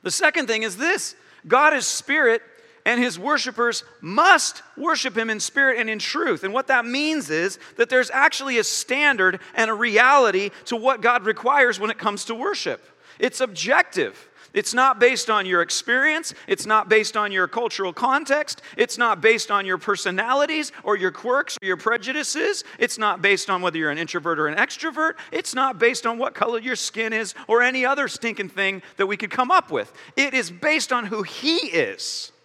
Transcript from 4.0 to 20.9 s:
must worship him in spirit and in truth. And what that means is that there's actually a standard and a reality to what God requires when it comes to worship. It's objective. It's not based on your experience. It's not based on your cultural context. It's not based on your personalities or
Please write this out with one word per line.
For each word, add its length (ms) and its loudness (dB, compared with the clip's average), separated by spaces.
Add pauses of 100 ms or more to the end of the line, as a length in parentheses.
must 640 2 (120)
worship 400 -2
him 140 -2
in 80 -4
spirit 400 0
and 100 -2
in 120 -4
truth. 420 -2
And 100 -4
what 140 -2
that 180 2
means 460 -4
is 300 -2 (160)
that 140 0
there's 200 2
actually 480 0
a 60 2
standard 760 0 (160)
and 160 2
a 40 0
reality 760 4 (140)
to 100 -4
what 260 0
God 260 2
requires 520 2
when 140 -4
it 60 -8
comes 260 -4
to 100 -6
worship. 500 -6 (360)
It's 200 0
objective. 880 0 (260)
It's 200 -2
not 240 4
based 320 2
on 160 2
your 160 2
experience. 720 0 (120)
It's 200 -4
not 240 2
based 260 2
on 160 -2
your 160 0
cultural 460 -4
context. 680 -2 (160)
It's 220 0
not 240 2
based 280 4
on 140 0
your 140 -2
personalities 960 -2 (100)
or 120 0